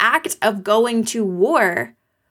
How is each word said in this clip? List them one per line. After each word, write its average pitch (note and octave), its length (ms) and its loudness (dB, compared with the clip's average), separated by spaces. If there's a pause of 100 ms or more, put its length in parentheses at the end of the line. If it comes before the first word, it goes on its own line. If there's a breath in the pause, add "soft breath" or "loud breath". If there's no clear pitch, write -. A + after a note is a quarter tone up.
act B3+ 400 0
of G#3 240 -2
going A3+ 400 2
to A3+ 200 -4
war G3 680 0 (360)